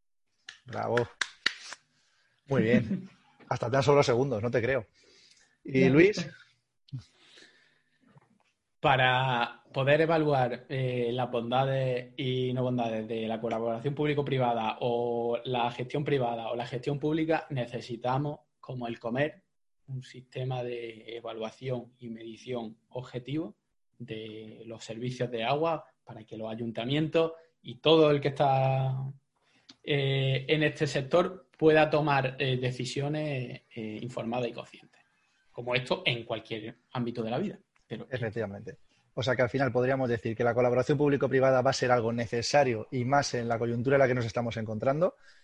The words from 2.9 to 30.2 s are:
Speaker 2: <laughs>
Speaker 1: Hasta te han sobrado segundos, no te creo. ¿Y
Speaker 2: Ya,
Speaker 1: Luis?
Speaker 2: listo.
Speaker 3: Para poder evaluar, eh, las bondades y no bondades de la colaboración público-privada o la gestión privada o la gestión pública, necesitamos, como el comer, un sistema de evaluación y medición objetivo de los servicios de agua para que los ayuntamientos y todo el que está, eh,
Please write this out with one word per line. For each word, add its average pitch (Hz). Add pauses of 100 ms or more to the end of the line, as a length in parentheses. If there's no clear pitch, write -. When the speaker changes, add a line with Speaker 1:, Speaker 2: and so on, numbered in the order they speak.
Speaker 2:
<laughs> -
Speaker 1:
Hasta 120
te 135
han 135
sobrado 143
segundos, 123
no 120
te 120
creo. 120 (800)
¿Y 131
Speaker 2:
Ya, 131
Speaker 1:
Luis? 175
Speaker 2:
listo. 170 (2500)
Speaker 3:
Para 127 (120)
poder 139
evaluar, 147
eh, 127
las 123
bondades 127
y 127
no 127
bondades 117
de 113
la 110
colaboración 117
público-privada 135
o 120
la 120
gestión 131
privada 120
o 120
la 120
gestión 143
pública, 156
necesitamos, 127 (220)
como 127
el 117
comer, 135 (440)
un 131
sistema 127
de 117
evaluación 117
y 123
medición 113 (120)
objetivo 139 (420)
de 110
los 113
servicios 120
de 117
agua 151 (200)
para 113
que 107
los 110
ayuntamientos 135 (280)
y 123
todo 156
el 143
que 143
está, 135 (880)
eh, 135